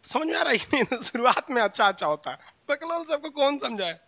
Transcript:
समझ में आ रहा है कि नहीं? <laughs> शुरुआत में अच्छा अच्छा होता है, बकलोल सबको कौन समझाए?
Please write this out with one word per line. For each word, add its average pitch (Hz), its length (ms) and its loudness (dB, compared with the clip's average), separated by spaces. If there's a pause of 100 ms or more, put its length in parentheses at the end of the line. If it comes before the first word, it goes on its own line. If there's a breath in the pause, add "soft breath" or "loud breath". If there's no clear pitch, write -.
समझ 311 240 -2
में 330 80 -2
आ 330 60 2
रहा 330 100 2
है 226 60 4
कि - 160 -2
नहीं? 254 240 2
<laughs> 220 60 -4
शुरुआत - 480 2
में 240 100 2
अच्छा 208 260 2
अच्छा 190 180 0
होता 151 260 -4
है, 135 80 -12 (300 loud breath)
बकलोल 330 360 -4
सबको 311 240 -4
कौन 285 280 0
समझाए? 196 500 -6